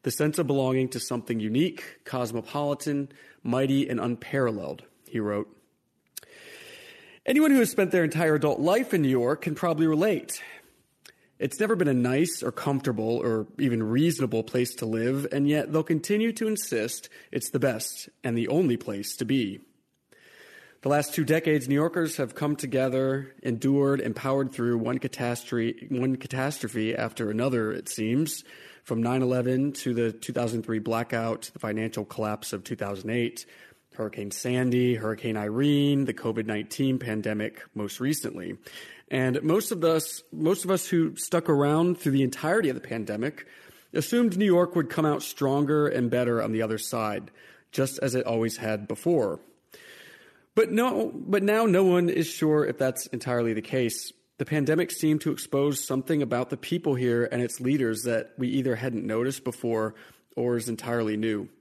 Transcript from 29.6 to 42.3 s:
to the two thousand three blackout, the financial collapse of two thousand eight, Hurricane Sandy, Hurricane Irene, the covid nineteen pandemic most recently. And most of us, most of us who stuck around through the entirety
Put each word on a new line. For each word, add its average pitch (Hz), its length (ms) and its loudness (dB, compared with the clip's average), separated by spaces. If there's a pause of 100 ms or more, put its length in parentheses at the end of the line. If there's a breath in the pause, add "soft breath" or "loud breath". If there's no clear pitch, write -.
to 127 200 -4
the 113 200 0
two - 180 -10
thousand 117 320 -2
three 113 160 -2
blackout, 113 720 -2
the - 80 -18
financial 110 460 -4
collapse 107 480 -6
of 98 100 -8
two - 140 -8
thousand 101 320 -6
eight, 117 360 -2 (500 loud breath)
Hurricane 104 360 -8
Sandy, 123 640 2
Hurricane 110 400 -4
Irene, 139 680 2
the 117 80 -4
covid 110 320 -4
nineteen 110 540 -2
pandemic 107 600 -4 (140)
most 104 240 -6
recently. 120 580 -4 (540 loud breath)
And 131 320 0
most 180 280 2
of 175 120 -2
us, 160 480 2
most 160 340 0
of 180 60 0
us - 160 0
who 165 300 2
stuck - 300 -2
around 156 520 4
through 139 140 0
the 135 100 4
entirety 156 460 0